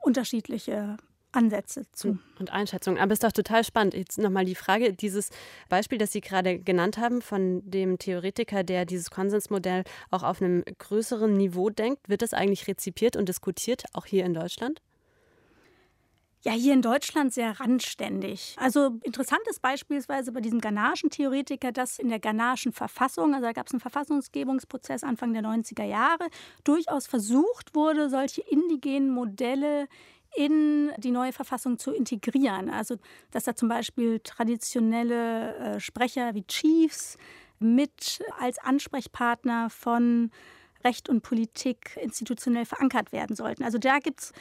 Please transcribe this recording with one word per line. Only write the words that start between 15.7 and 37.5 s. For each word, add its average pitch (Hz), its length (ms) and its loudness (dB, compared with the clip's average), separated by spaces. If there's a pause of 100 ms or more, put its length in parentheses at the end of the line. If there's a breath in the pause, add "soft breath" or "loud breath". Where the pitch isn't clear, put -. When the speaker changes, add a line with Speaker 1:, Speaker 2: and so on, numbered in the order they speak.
Speaker 1:
Ja, 233 100 -2
hier 240 200 4
in 254 100 6
Deutschland 262 520 2
sehr 226 240 -2
randständig. 208 1000 -2
Also 262 440 4
interessant 277 380 0 (100)
ist - 100 -8
beispielsweise 269 680 -2
bei 247 100 -6
diesem 226 200 0
ghanaischen 226 500 0
Theoretiker, 269 640 -2
dass 254 260 -4
in 269 100 -2
der 226 120 -2
ghanaischen 226 520 0
Verfassung, 320 640 0
also 254 100 -2
da 233 80 -2
gab's 247 200 -8
einen 240 80 -2
Verfassungsgebungsprozess 269 1200 -4
Anfang 240 300 -2
der 220 100 -2
neunziger 220 420 -4
Jahre, 277 440 0 (340 loud breath)
durchaus 302 460 2
versucht 262 640 2
wurde, 302 340 4
solche 262 340 -2
indigenen 277 680 2
Modelle 262 800 0 (460 soft breath)
in 294 640 4
die 247 120 -2
neue 254 220 0
Verfassung - 460 -2
zu - 140 -4
integrieren. 226 760 0
Also 220 260 -4 (340 loud breath)
dass 226 140 -4
da 233 100 -2
zum 226 140 0
Beispiel 233 520 0
traditionelle, 233 1400 0
äh, 208 240 -6
Sprecher 240 540 -4
wie 208 120 -6
Chiefs - 680 2 (420 loud breath)